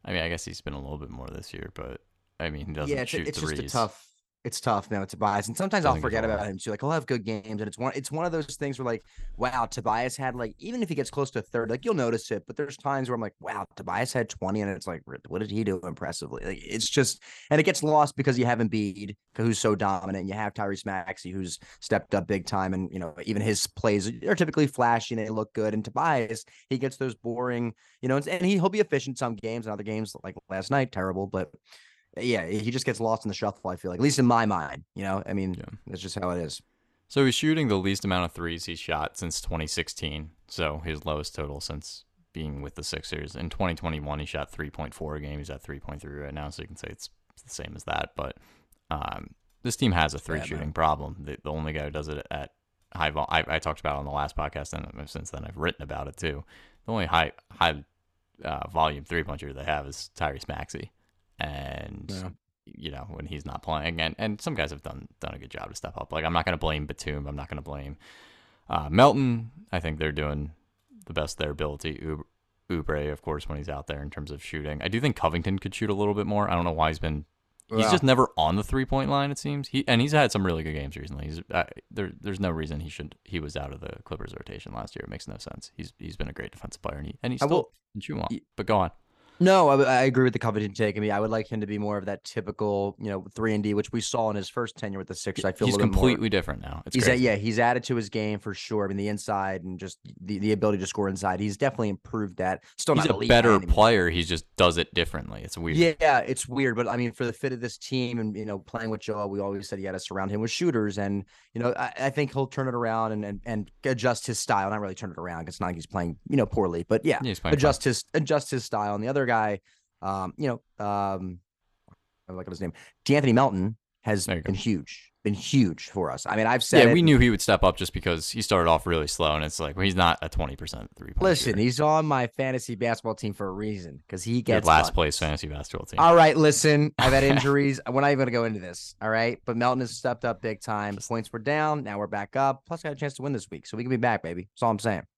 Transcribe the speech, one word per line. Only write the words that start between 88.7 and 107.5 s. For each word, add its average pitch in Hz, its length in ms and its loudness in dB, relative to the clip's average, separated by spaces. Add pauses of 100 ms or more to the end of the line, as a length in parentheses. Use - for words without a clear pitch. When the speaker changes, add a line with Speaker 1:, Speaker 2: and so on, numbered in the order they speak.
Speaker 1:
on. 87 120 2 (480)
Speaker 2:
No, 180 300 8
I, 139 140 8
I 127 220 6
agree 131 200 6
with 123 80 6
the 131 60 -2
Covington 107 340 0
take. 104 240 2
I 107 40 -2
mean, 107 100 2
I 101 100 2
would 110 80 2
like 110 180 0
him 113 140 -4
to 104 60 -2
be 104 100 -4
more 104 220 0
of 95 80 -6
that 101 180 -6
typical, 101 720 -2
you 107 120 -6
know, 95 240 -4
three 110 200 2
and 104 80 2
D, 104 120 2
which 104 180 0
we 117 80 0
saw 110 300 0
in 104 60 -4
his 95 120 -6
first 120 300 -6
tenure 98 200 -6
with 95 100 -10
the 95 60 -8
Sixers. - 300 -6
I 92 80 2
feel - 140 0
Speaker 1:
He's 127 80 4
Speaker 2:
a - 20 2
little 104 140 4
bit 95 40 0
more 95 140 8
Speaker 1:
completely 110 220 2
different 90 320 0
now. - 240 -12
It's - 80 -8
Speaker 2:
He's 120 120 4
a-, 127 40 8
Speaker 1:
crazy. 127 140 4
Speaker 2:
yeah, 113 100 6
he's 107 240 0
added 120 260 4
to 123 120 -2
his 107 120 -2
game 107 300 -2
for 101 160 -8
sure. 104 320 -2
I - 20 -4
mean, 98 80 -2
the 101 120 -2
inside 98 540 -2
and 92 160 -8
just 95 200 -10 (240)
the, 98 160 -6
the 107 140 2
ability 104 260 4
to 92 80 -2
score 101 240 0
inside. 92 300 0
He's 104 180 -2
definitely 120 320 0
improved 95 480 -6
that. 92 260 -2 (140)
Still 156 160 2
Speaker 1:
He's 127 100 4
Speaker 2:
not - 80 2
Speaker 1:
a - 40 4
Speaker 2:
elite 117 120 -2
Speaker 1:
better 117 220 8
Speaker 2:
by 104 60 10
any 95 100 2
means. - 80 4
Speaker 1:
player. 107 340 8
He 85 140 2
just 82 240 -2 (100)
does 87 220 6
it - 160 -2
differently. - 480 -2
It's - 160 -12
weird. 82 180 0 (240)
Speaker 2:
Yeah, 143 200 6
it's 131 280 -4
weird. 127 280 0
But, 117 120 0
I 120 80 -2
mean, 120 160 -2
for 123 140 -2
the 110 80 -2
fit 131 180 -4